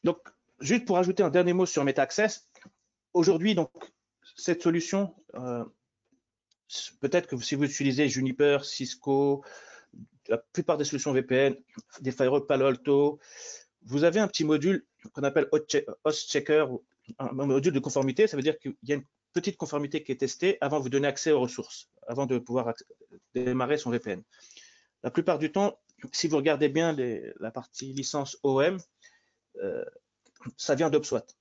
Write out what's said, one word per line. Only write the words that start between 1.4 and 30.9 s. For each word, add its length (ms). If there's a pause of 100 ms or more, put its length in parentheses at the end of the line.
mot 120
sur 180
MetaAccess, 680 (640)
aujourd'hui, 420
donc, 160 (640)
cette 260
solution, 540 (200)
euh, 300 (1400)
peut-être 260
que 100
si 180
vous 100
utilisez 420
Juniper, 560
Cisco, 800 (840)
la 100
plupart 400
des 80
solutions 260
V 120
P 120
N, 220 (440)
des 100
firewalls 340
Palo 220
Alto, 520 (600)
vous 220
avez 160
un 80
petit 160
module 420 (280)
qu'on 100
appelle 280
Host 180
Che-, 160 (180)
Host 260
Checker, 360 (520)
un, 100
un 180
module 280
de 60
conformité. 480
Ça 100
veut 60
dire 160
qu'il 240
y 100
a 20
une 100 (280)
petite 240
conformité 460
qui 80
est 60
testée 440
avant 160
de 60
vous 60
donner 180
accès 240
aux 80
ressources, 500 (180)
avant 180
de 120
pouvoir 300
acc-, 160 (500)
démarrer 440
son 120
V 100
P 120
N. 120 (760)
La 100
plupart 280
du 120
temps, 280 (320)
si 160
vous 100
regardez 320
bien 240
les, 460
la 120
partie 420
licence 500
O 180
M, 160 (800)
euh, 260 (720)
ça 200
vient 140
d'Opswat. 360 (160)